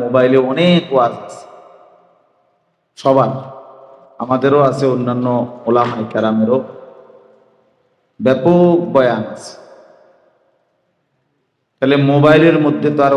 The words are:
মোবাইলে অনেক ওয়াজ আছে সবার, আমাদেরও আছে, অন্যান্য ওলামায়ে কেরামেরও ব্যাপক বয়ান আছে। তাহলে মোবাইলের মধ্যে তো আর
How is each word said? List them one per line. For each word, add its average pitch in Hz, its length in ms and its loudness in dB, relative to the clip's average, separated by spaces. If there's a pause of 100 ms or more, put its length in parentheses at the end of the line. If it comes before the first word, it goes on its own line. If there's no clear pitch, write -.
মোবাইলে 127 340 2 (140)
অনেক 170 400 2
ওয়াজ 120 220 0 (120)
আছে - 180 -20 (1500)
সবার, 135 340 2 (880)
আমাদেরও 131 400 0 (100)
আছে, 135 180 -4
অন্যান্য 123 400 -2 (380)
ওলামায়ে 120 440 -2
কেরামেরও 110 480 -2 (1600)
ব্যাপক 170 580 2 (140)
বয়ান 120 320 0 (100)
আছে। - 200 -18 (2250)
তাহলে 139 240 0 (100)
মোবাইলের 156 520 4
মধ্যে 147 340 -2
তো 147 100 0
আর 139 140 2